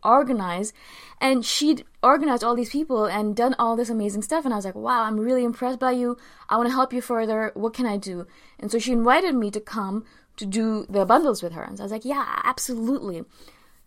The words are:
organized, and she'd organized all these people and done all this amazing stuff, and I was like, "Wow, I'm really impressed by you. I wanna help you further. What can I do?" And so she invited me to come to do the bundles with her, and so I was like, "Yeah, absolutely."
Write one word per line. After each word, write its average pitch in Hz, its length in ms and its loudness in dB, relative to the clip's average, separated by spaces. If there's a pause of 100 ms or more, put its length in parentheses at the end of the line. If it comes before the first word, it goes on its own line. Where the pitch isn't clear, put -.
organized, 220 720 2 (460)
and 262 240 2
she'd 294 420 0 (180)
organized 269 400 4
all 240 120 2
these 233 140 -2
people 269 360 0
and 208 300 -2
done 247 220 2
all 226 180 2
this 233 140 -2
amazing 208 320 -2
stuff, 311 240 -2
and 254 80 0
I 208 40 -2
was 196 80 -6
like, 190 100 -8
"Wow, 226 280 0
I'm 214 160 -2
really 247 240 2
impressed 240 360 -4
by 262 120 2
you. 240 260 -2 (300)
I 214 100 2
wanna 240 120 2
help 262 240 0
you 247 80 -2
further. 220 540 -2
What 220 180 -4
can 247 140 -2
I 202 100 -2
do?" 180 300 -8 (320)
And 208 120 -6
so 226 60 0
she 233 160 0
invited 269 420 4
me 214 160 0
to 214 80 -6
come 208 460 -6 (320)
to 208 80 -10
do 220 420 -2
the 196 160 2
bundles 247 380 4
with 170 120 -6
her, 165 100 -8
and - 140 -12
so 202 60 -10
I - 20 -8
was 202 60 -8
like, 226 140 -10
"Yeah, 269 380 -4
absolutely." 226 800 -4 (600)